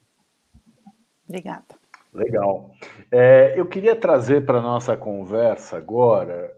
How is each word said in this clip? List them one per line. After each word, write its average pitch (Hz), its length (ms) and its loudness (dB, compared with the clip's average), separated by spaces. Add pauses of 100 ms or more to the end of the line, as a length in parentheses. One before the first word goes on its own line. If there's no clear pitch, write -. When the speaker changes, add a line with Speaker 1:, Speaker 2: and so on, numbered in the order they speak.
(1300)
Speaker 1:
Obrigada. - 520 -16 (320)
Speaker 2:
Legal. 104 600 -4 (400)
É, 131 440 6
eu 170 120 -2
queria 208 280 0
trazer 143 480 0
pra 127 160 0
nossa 120 380 -4
conversa 101 800 -4
agora, 90 800 -2